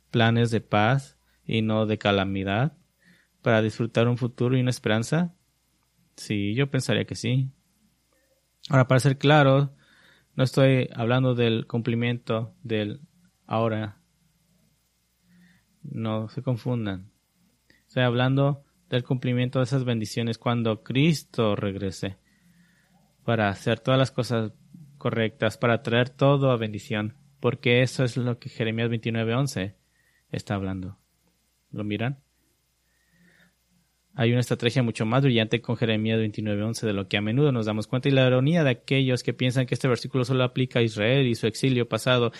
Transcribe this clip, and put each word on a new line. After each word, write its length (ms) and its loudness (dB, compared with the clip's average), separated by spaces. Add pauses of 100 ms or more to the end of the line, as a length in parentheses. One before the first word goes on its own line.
Planes 420 2
de 100 0
paz, 560 0 (320)
y 140 0
no 240 0
de 100 0
calamidad, 800 0 (640)
para 220 2
disfrutar 440 0
un 100 0
futuro 380 -2
y 60 2
una 80 0
esperanza? 640 0 (800)
Sí, 380 -4
yo 160 0
pensaría 360 0
que 100 -10
sí. 340 -2 (1200)
Ahora, 180 4
para 120 4
ser 180 2
claro, 560 4 (640)
no 80 0
estoy 500 4
hablando 400 0
del 320 0
cumplimiento 960 -4
del 400 -4 (460)
ahora. 500 -2 (1800)
No 480 -6
se 140 -10
confundan. 680 -4 (800)
Estoy 160 0
hablando 600 2 (260)
del 140 0
cumplimiento 540 -2
de 80 2
esas 200 -2
bendiciones 520 -2
cuando 460 -2
Cristo 720 2
regrese 600 -4 (1080)
para 260 2
hacer 300 -2
todas 180 0
las 140 2
cosas 400 -4 (480)
correctas, 580 -2
para 240 0
traer 280 0
todo 420 2
a 60 2
bendición, 580 -6 (240)
porque 420 2
eso 220 0
es 140 -2
lo 200 -2
que 120 -18
Jeremías 400 -4
veintinueve 440 -2
once 420 -4 (560)
está 240 -6
hablando. 440 -8 (720)
¿Lo 120 -8
miran? 360 -4 (2000)
Hay 160 2
una 80 2
estrategia 420 0
mucho 240 -2
más 160 2
brillante 400 2
con 160 -4
Jeremías 400 0
veintinueve 460 -2
once 240 -6
de 60 0
lo 140 -4
que 100 0
a 40 0
menudo 300 2
nos 160 -2
damos 180 -4
cuenta, 240 -2
y 20 2
la 140 4
ironía 380 2
de 80 2
aquellos 500 -2
que 140 -4
piensan 320 0
que 80 -2
este 120 -2
versículo 380 0
solo 180 0
aplica 360 -2
a 20 4
Israel 460 2
y 80 0
su 100 -2
exilio 420 0
pasado 520 2